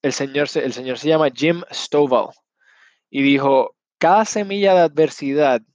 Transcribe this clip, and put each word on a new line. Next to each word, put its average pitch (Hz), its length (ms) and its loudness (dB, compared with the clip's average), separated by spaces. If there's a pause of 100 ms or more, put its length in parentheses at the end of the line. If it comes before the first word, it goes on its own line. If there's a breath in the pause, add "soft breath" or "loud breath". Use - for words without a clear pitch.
el 135 100 -2
señor 139 360 -4
se, 147 160 -4
el 123 80 -6
señor 127 260 -8
se 147 100 -4
llama 156 240 2
Jim 170 380 -2
Stovall 131 600 -2 (760 soft breath)
y 139 140 -4
dijo, 135 520 2 (240)
"Cada 196 260 4
semilla 196 500 -2
de 180 60 4
adversidad 143 800 0 (140)